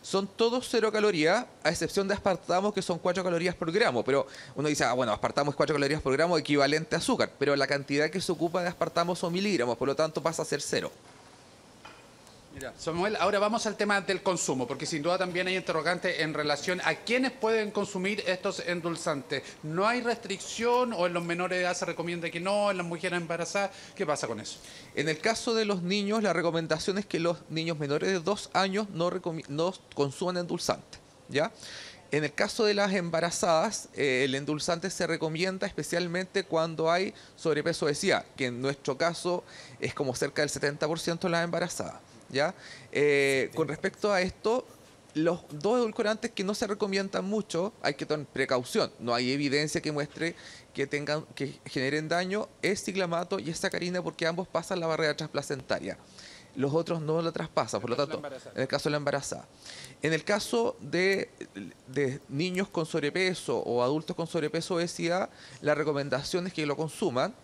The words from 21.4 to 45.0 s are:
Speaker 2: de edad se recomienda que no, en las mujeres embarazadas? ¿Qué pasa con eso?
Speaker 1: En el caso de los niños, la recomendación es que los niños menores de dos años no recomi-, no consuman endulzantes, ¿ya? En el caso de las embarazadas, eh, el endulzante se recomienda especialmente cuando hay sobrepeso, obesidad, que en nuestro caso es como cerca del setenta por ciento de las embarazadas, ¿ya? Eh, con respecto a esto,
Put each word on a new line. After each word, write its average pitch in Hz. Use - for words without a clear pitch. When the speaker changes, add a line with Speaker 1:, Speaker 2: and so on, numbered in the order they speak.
Speaker 2:
de 180
edad 180
se 185
recomienda 170
que 170
no, 202
en 196
las 175
mujeres 175
embarazadas? 170
¿Qué 190
pasa 143
con 110
eso? -
Speaker 1:
En 151
el 156
caso 226
de 220
los 202
niños, 202
la 185
recomendación 165
es 208
que 165
los 165
niños 160
menores 151
de 190
dos 196
años 196
no 175
recomi-, 175
no 165
consuman 143
endulzantes, -
¿ya? 151
En 151
el 143
caso 208
de 208
las 202
embarazadas, 170
eh, 131
el 131
endulzante 151
se 180
recomienda 165
especialmente 180
cuando 160
hay 190
sobrepeso, 160
obesidad, 147
que 135
en 120
nuestro 139
caso 175
es 120
como 131
cerca 143
del 147
setenta 147
por 160
ciento 170
de 175
las 170
embarazadas, 170
¿ya? 147
Eh, 139
con 156
respecto 190
a 185
esto, 214